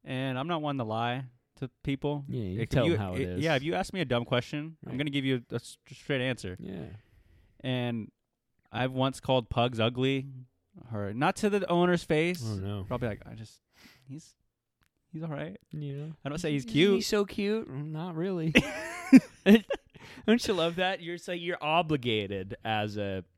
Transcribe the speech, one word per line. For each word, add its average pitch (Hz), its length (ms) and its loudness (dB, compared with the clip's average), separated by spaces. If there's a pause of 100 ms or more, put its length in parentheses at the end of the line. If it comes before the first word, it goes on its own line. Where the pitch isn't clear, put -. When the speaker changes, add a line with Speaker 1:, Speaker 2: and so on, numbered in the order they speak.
Speaker 1:
And 131 360 -4
I'm 147 100 -4
not 165 140 -2
one 143 160 -2
to 120 60 -2
lie 117 400 -2 (320)
to 127 120 -8 (140)
people. 143 460 -2
Speaker 2:
Yeah, 127 140 -4
you 95 200 -4
Speaker 1:
If 113 80 -2
Speaker 2:
tell 123 160 4
Speaker 1:
you, 170 60 4
Speaker 2:
them 139 80 2
how 92 140 -4
it - 40 -4
Speaker 1:
i-, 90 200 -4
yeah, 156 160 2
Speaker 2:
is. - 40 2
Speaker 1:
if 131 60 -2
you 170 100 -2
ask 185 180 -4
me 190 80 -4
a 160 60 2
dumb 120 180 0
question, 147 600 -2
I'm - 80 -10
Speaker 2:
Right. 127 60 -6
Speaker 1:
gonna 147 120 -2
give 139 160 0
you 127 240 0
a - 60 -6
s-, - 200 -8 (160)
straight 131 300 -4
answer. 117 360 -6
Speaker 2:
Yeah. - 260 -12 (760)
Speaker 1:
And 120 500 -4 (600)
I've 127 200 -2
once 131 280 0
called 131 300 0
pugs 120 280 0
ugly, 131 500 0 (640)
or 104 200 -6
not 151 240 0
to 208 140 0
the 202 180 0
owner's 175 360 4
face. 165 420 0
Speaker 2:
Oh, 107 80 -2
no. 98 340 -6
Speaker 1:
Probably 123 200 -4
like, 104 220 -8
"I 113 40 -14
just, 110 260 -18 (480)
he's, 139 260 -16 (800)
he's 160 100 -8
all 165 60 -6
right." 151 300 -8 (140)
Speaker 2:
Yeah. 147 340 -8 (180)
Speaker 1:
I 139 60 -4
don't 151 80 -4
say 160 140 0
he's 135 120 0
Speaker 2:
"He's 113 80 -10
Speaker 1:
cute. 196 320 6
Speaker 2:
so 208 220 2
cute." 214 440 -2
Mm, 147 220 -8
not 160 240 -8
really. 165 420 -2
Speaker 1:
<laughs> - 60 6 (800)
Speaker 2:
<laughs> - 0 - (840)
Don't 233 200 4
you 214 80 2
love 170 220 0
that? 185 260 -2
You're, 170 140 -8
it's 165 120 -14
like 180 120 -6
you're 170 220 -6
obligated 117 1000 2
as 107 320 -2
a 98 280 -4 (140)